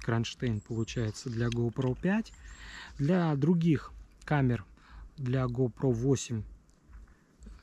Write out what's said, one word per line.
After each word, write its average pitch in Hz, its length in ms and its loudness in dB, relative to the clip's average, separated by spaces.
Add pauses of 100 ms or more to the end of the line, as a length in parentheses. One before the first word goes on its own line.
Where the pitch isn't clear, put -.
кронштейн 113 580 0
получается 113 680 -4
для 117 180 0
GoPro 120 520 0
пять. 202 340 0 (640)
Для 160 380 4
других 165 560 4 (340)
камер, 127 400 2 (520)
для 127 280 0
GoPro 123 460 0
восемь 120 520 0 (1200)